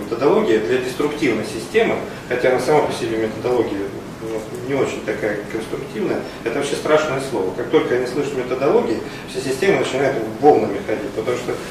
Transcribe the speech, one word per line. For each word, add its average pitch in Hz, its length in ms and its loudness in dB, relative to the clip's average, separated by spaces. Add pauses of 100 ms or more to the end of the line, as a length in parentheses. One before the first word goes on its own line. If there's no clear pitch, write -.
Методология 139 540 4
для 123 200 2
деструктивной 127 680 0
системы, 190 500 0 (340)
хотя - 220 2
она 127 100 4
сама 151 220 4
по - 100 -2
себе 113 240 -2
методология, 110 640 0 (440)
ну, 113 180 -6 (280)
не 139 60 0
очень 107 320 0
такая 104 320 -2 (120)
конструктивная, 113 680 -4 (240)
это 143 140 -2
вообще 143 160 -2
страшное 151 560 2
слово. 95 260 -2
Как 120 140 -6
только 147 240 4
они 123 120 2
слышат 135 300 -2
методологии, 131 600 2 (320)
вся - 100 -6
система 175 400 2
начинает 131 340 0 (260)
волнами 110 460 6
ходить, 101 300 -2
потому 117 220 -2
что - 160 -4 (160)